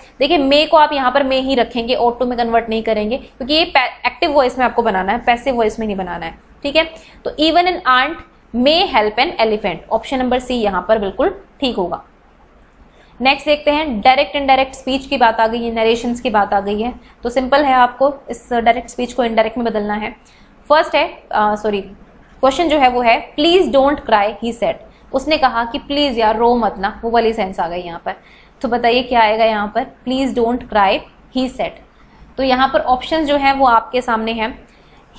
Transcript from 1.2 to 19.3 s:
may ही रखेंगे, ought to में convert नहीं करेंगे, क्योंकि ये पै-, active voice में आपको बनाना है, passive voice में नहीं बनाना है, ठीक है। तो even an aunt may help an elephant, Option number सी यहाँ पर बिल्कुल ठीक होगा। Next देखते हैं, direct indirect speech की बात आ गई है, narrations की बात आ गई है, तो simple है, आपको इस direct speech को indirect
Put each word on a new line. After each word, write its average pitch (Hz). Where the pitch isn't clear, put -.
may 262
ही 269
रखेंगे, 233
ought 240
to 247
में 247
convert 226
नहीं 220
करेंगे, 220
क्योंकि 269
ये 330
पै-, 269
active 294
voice 254
में 247
आपको 233
बनाना 196
है, 247
passive 240
voice 226
में 220
नहीं 202
बनाना 175
है, 165
ठीक 277
है। 320
तो -
even 330
an 359
aunt 269
may 294
help 214
an 320
elephant, 214
Option 226
number 254
सी 254
यहाँ 196
पर 220
बिल्कुल 208
ठीक 247
होगा। 170
Next 269
देखते 294
हैं, 294
direct 285
indirect 269
speech 269
की 285
बात 233
आ 226
गई 233
है, 233
narrations 233
की 254
बात 202
आ 202
गई 208
है, 240
तो 240
simple 262
है, 262
आपको 254
इस -
direct 233
speech 247
को 247
indirect 220